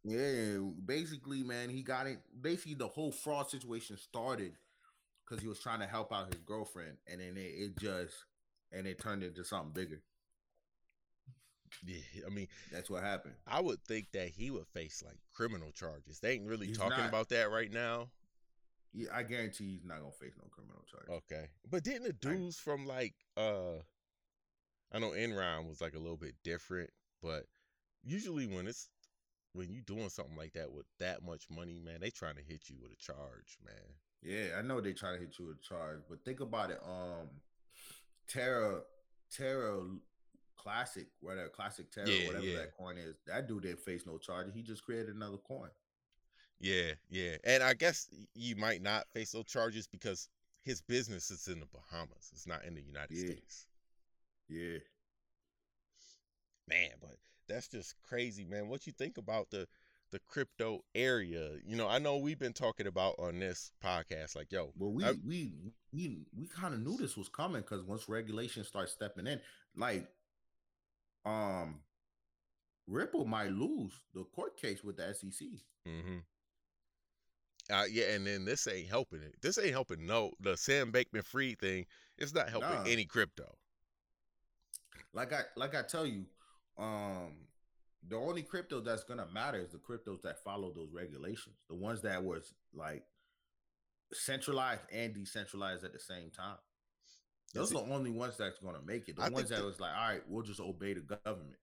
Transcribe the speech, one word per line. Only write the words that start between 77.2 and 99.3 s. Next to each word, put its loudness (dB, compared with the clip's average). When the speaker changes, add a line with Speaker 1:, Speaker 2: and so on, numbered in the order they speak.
Speaker 2:
Uh, 6
yeah, 6
and 2
then 2
this 2
ain't -2
helping 0
it. -12
This 4
ain't 4
helping 0
no, 4
the 4
Sam 6
Bankman-Fried 4
thing, 4
it's -2
not 6
helping 2
Speaker 1:
Nah. 2
Speaker 2:
any 8
crypto. 2
Speaker 1:
Like 0
I, 2
like 0
I 4
tell 2
you, 0
um, -2
the -2
only 0
crypto -2
that's 0
gonna -4
matter 0
is -4
the -12
cryptos -8
that -6
follow -2
those -8
regulations. -6
The -8
ones -2
that 2
was, -4
like, -6
centralized 2
and 0
decentralized -2
at -6
the -12
same -8
time. -6
Those 0
Speaker 2:
Is 2
it 2
Speaker 1:
are -2
the 0
only 2
ones -2
that's -2
gonna -6
make -4
it. -6
The 2
Speaker 2:
I 6
Speaker 1:
ones 2